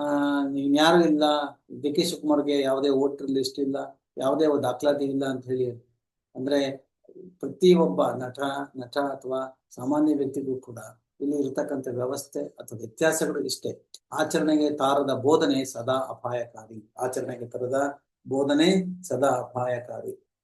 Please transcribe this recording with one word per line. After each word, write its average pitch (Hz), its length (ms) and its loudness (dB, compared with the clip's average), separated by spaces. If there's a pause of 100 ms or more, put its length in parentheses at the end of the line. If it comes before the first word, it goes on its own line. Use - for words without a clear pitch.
(480)
ಇನ್ಯಾರು 147 580 4
ಇಲ್ಲ." 151 180 4 (580)
ಡಿ 139 120 -2
ಕೆ 170 100 2
ಶಿವಕುಮಾರ್ಗೆ 143 580 0
ಯಾವುದೇ 135 280 0
ವೋಟರ್ 135 400 0
ಲಿಸ್ಟ್ 135 300 -2
ಇಲ್ಲ, 135 420 -4 (160)
ಯಾವುದೇ 143 280 2
ಒಂದು 139 180 2
ದಾಖಲಾತಿ 139 420 0
ಇಲ್ಲ 135 200 -2
ಅಂತ 127 200 -6
ಹೇಳಿ. 127 240 -2 (680)
ಅಂದ್ರೆ 139 520 -2 (520)
ಪ್ರತಿಯೊಬ್ಬ 160 640 4
ನಟ, 123 360 -4 (380)
ನಟ 123 200 -6
ಅಥವಾ 131 800 -4
ಸಾಮಾನ್ಯ 147 400 2
ವ್ಯಕ್ತಿಗೂ 135 400 -2
ಕೂಡ 120 220 -14 (440)
ಇಲ್ಲಿ 143 160 -2
ಇರತಕ್ಕಂಥ 135 540 -4
ವ್ಯವಸ್ಥೆ 131 480 -6
ಅಥವಾ 127 400 -12
ವ್ಯತ್ಯಾಸಗಳು 151 600 -2
ಇಷ್ಟೇ. - 500 -6 (240)
ಆಚರಣೆಗೆ 151 560 2
ತಾರದ 139 440 2
ಬೋಧನೆ 135 520 2
ಸದಾ 120 280 -4
ಅಪಾಯಕಾರಿ, 120 1040 -6
ಆಚರಣೆಗೆ 127 460 -4
ತರದ 131 520 -4 (300)
ಬೋಧನೆ 147 760 2
ಸದಾ 131 240 0
ಅಪಾಯಕಾರಿ. 123 1000 -4 (160)